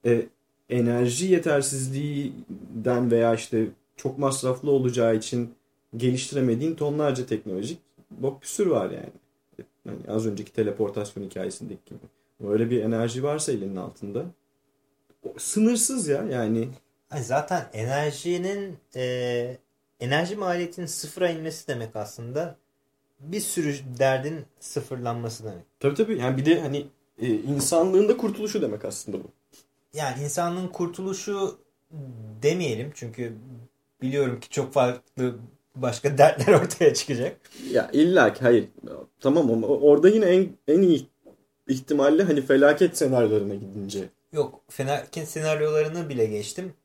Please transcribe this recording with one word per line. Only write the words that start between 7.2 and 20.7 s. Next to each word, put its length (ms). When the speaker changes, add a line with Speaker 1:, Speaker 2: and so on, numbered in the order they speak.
Speaker 1:
teknolojik 520
bok 320
püsür 240
var 240
yani. 220
Hani 120
az 180
önceki 260
teleportasyon 720
hikayesindeki 600
gibi. 680
Öyle 180
bir 120
enerji 400
varsa 300
elinin 240
altında 480
o 40
sınırsız 680
ya 220
yani. 380
Speaker 2:
Ay 120
zaten 500
enerjinin, 1040
e, 600
enerji 360
maliyetinin 500